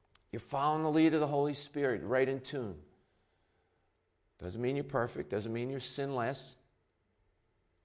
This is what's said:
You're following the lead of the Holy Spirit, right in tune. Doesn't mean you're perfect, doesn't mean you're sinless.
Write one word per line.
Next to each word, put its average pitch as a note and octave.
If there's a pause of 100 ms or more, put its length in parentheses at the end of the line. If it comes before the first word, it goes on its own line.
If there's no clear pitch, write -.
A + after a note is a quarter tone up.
(320)
You're A#2
following D3+
the D#3
lead D#3+
of D#3
the D3+
Holy C#3+
Spirit, C3
right B2+
in C3+
tune. A#2 (1700)
Doesn't F#2+
mean B2+
you're C#3+
perfect, B2
doesn't G#2
mean A#2+
you're C3+
sinless. C3+ (1300)